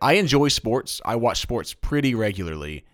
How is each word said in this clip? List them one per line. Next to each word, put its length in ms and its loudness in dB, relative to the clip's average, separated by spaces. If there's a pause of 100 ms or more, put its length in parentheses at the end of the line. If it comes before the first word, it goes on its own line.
I 120 4
enjoy 340 4
sports. 580 -2
I 120 -2
watch 240 0
sports 320 -6
pretty 420 0
regularly. 800 -4